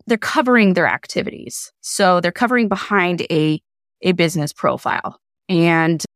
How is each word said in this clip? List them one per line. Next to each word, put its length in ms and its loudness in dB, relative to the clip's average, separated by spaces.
they're 100 0
covering 560 2
their 140 2
activities. 920 -8
So 400 2
they're 120 -2
covering 340 0
behind 540 -2
a, 300 0
a 80 0
business 420 0
profile. 680 -4
And 540 2